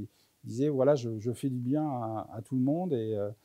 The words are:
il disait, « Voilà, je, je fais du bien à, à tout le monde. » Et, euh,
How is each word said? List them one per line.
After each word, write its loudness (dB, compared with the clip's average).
il -10
disait, « 0
Voilà, 6
je, -2
je -2
fais -4
du -2
bien 0
à, -4
à -8
tout -6
le 2
monde. » 0
Et, 0
euh, 0